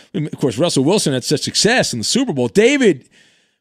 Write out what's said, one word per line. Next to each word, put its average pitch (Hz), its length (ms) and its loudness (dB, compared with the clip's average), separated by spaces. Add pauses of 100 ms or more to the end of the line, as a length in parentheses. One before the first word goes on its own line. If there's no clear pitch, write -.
(140)
of - 240 -6
course, 123 180 -2
Russell 147 280 0
Wilson 175 280 0
had 127 120 -4
such 147 160 0
success - 520 0
in 123 60 -6
the 104 60 -6
Super 247 280 -2
Bowl. 127 140 -2
David, 220 600 2 (520)